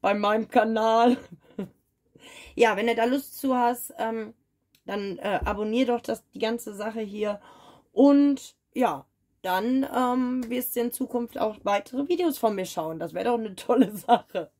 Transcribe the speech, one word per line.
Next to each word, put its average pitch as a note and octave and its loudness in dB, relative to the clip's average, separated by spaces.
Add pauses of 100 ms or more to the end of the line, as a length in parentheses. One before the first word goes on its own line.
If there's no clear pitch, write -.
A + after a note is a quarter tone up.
Bei G3+ 2
meinem G#3+ 0
Kanal. A3+ 4 (400)
<laughs> G3 -8 (880)
Ja, A3 4
wenn G#3+ 0
du A#3 2
da A3+ 2
Lust C4 -2
zu C4 0
hast, A#3+ 0
ähm, A3+ -6 (520)
dann, G3 -6
äh, G3 -2
abonnier G#3+ 0
doch A#3+ -2
das, - -6
die - -16
ganze A3 -4
Sache G#3+ -8
hier. G#3 -6 (520)
Und C#4+ 4 (180)
ja, F3 0 (360)
dann, A3+ 0 (100)
ähm, B3+ -2
wirst B3 -4
du A#3+ -2
in A#3+ -2
Zukunft A#3+ -6
auch G#3+ -2
weitere G3+ -2
Videos F4 0
von G#3+ 0
mir F#3 -4
schauen. D#3+ -6
Das D#3+ -8
wäre - -4
doch A#3+ 2
eine G#3+ -6
tolle A#3 2
<laughs> G#3+ -12
Sache. F#3 0 (100)